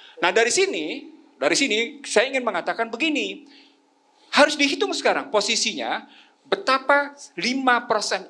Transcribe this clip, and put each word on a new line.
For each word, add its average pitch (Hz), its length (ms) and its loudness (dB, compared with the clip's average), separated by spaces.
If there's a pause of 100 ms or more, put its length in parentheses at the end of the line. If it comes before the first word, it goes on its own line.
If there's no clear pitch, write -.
(200)
Nah, 170 80 2
dari 226 240 4
sini, 247 560 -2 (320)
dari 151 160 2
sini 226 480 -2
saya 220 240 2
ingin 269 160 -4
mengatakan 202 480 -4
begini. 240 720 -4 (640)
Harus 294 260 4
dihitung 285 400 0
sekarang 180 400 -2
posisinya 196 720 -2 (400)
betapa 277 720 2 (240)
lima 247 480 0
persen 202 420 -2